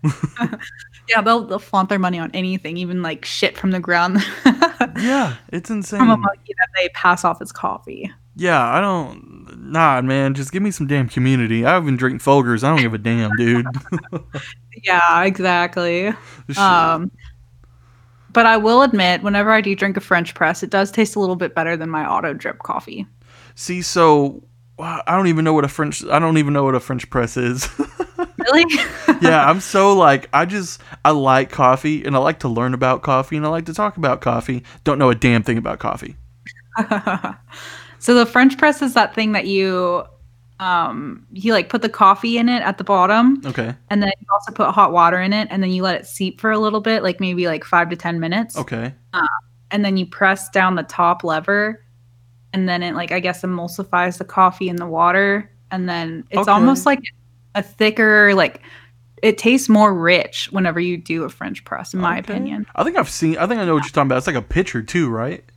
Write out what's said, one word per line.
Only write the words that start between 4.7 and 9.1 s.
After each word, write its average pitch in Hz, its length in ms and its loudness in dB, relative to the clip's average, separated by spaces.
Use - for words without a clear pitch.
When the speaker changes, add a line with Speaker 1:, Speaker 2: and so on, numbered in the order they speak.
Speaker 2:
Yeah, 233 380 0
it's 175 180 -8
insane. 208 300 -6
Speaker 1:
From 247 100 6
a 220 60 6
monkey 202 420 -6
that - 180 0
they 180 140 0
pass 175 340 0
off 170 180 0
as - 100 -14
coffee. - 580 -10
Speaker 2:
Yeah, 170 280 2
I 123 160 0
don't, 156 880 -8